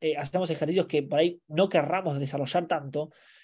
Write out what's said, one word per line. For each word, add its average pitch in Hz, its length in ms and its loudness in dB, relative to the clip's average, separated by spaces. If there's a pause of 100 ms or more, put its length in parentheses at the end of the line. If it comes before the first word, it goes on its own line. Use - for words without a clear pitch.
eh, 156 160 0
hacemos 160 340 -2
ejercicios 165 360 0
que 147 180 0
por 143 160 0
ahí 175 260 2
no 175 220 2
querramos 160 500 0
desarrollar 143 480 -2
tanto 147 440 -4 (340)